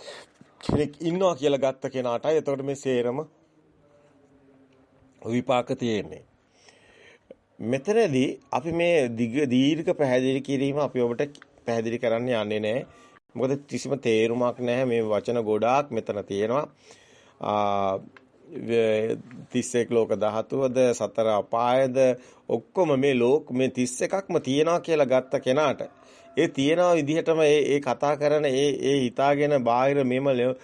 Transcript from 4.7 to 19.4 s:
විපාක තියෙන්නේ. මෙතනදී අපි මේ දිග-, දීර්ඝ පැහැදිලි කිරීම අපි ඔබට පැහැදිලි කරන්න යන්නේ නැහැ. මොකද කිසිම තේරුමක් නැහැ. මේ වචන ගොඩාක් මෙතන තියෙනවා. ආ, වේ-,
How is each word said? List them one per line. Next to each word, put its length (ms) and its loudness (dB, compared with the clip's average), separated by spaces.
විපාක 520 -2
තියෙන්නේ. 500 -4
මෙතනදී 720 0
අපි 240 -4
මේ 360 2
දිග-, 380 -2
දීර්ඝ 480 2
පැහැදිලි 460 0
කිරීම 380 -2
අපි 220 -2
ඔබට 500 -4
පැහැදිලි 380 -4
කරන්න 300 -2
යන්නේ 320 -2
නැහැ. 260 -4
මොකද 360 -4
කිසිම 320 -6
තේරුමක් 600 0
නැහැ. 260 -2
මේ 160 0
වචන 400 -2
ගොඩාක් 480 0
මෙතන 340 -6
තියෙනවා. 400 -2
ආ, 560 0
වේ-, 540 0